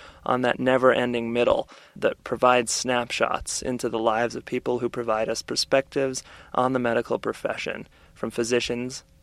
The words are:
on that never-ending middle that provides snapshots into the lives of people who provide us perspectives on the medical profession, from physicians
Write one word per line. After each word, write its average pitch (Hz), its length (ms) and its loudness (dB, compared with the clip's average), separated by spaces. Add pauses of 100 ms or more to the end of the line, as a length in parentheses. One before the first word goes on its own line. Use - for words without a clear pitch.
(240)
on 127 180 2
that 123 180 0
never-ending 123 720 4
middle 117 360 0 (280)
that - 280 -2
provides 123 460 4
snapshots - 880 -2
into 127 280 -4
the 113 100 -2
lives 113 380 2
of 120 80 -10
people 123 340 -2
who 120 100 -2
provide 113 400 -2
us 113 140 -4
perspectives 135 800 -2 (320)
on 127 200 2
the 127 40 2
medical 117 400 0
profession, - 680 -6 (260)
from 113 160 -6
physicians 120 720 -2 (200)